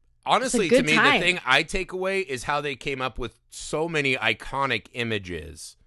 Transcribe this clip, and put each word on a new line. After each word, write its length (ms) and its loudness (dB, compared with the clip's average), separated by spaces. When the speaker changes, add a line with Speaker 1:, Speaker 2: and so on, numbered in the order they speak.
Speaker 1:
honestly, 420 2
Speaker 2:
It's 80 4
a 40 8
Speaker 1:
to 40 4
Speaker 2:
good 80 0
Speaker 1:
me, 60 4
Speaker 2:
time. 240 4
Speaker 1:
the 60 0
thing 180 2
I 180 6
take 300 -6
away 280 -2
is 240 -6
how 160 0
they 140 -4
came 260 -6
up 180 -4
with 200 -8
so 380 -6
many 280 0
iconic 760 -2
images 840 -6